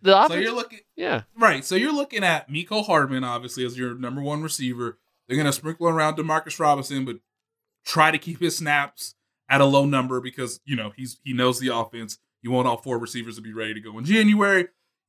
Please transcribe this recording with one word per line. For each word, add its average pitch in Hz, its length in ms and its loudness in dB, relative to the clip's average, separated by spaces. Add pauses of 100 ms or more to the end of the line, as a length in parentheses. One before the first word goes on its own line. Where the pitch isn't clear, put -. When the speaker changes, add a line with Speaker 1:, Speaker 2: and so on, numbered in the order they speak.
Speaker 1:
the 190 80 6
Speaker 2:
so 196 160 8
Speaker 1:
offense 175 160 0
Speaker 2:
you're 226 120 -2
looking, 233 260 -8 (160)
Speaker 1:
Yeah. 330 260 -4 (140)
Speaker 2:
right. 180 280 4
So 185 120 -2
you're 277 180 0
looking 277 300 -2
at 165 260 0
Mecole 175 340 -4
Hardman, 139 380 2
obviously, 123 420 -6
as 123 140 -8
your 123 160 -6
number 127 260 -8
one 147 220 -4
receiver. 123 560 -6 (280)
They're 131 100 -2
gonna 147 160 2
sprinkle 165 360 -2
around 156 280 0
Demarcus 160 420 -2
Robinson, 143 460 0
but 123 140 -8 (680)
try 156 240 4
to 156 80 0
keep 165 220 -10
his 170 160 0
snaps 147 580 -4 (340)
at 139 120 4
a 139 60 8
low 139 200 4
number 127 340 0
because, 127 440 -10
you 139 100 -6
know, 107 220 -6
he's, 131 260 -14
he 135 100 -10
knows 127 280 2
the 127 140 -2
offense. 113 440 -6 (240)
You 120 80 -6
want 127 160 2
all 117 100 0
four 120 220 -4
receivers 117 380 -10
to 113 40 -16
be 110 120 -16
ready 110 200 -6
to 107 80 -10
go 107 180 -16
in 123 60 -8
January. 202 640 6 (420)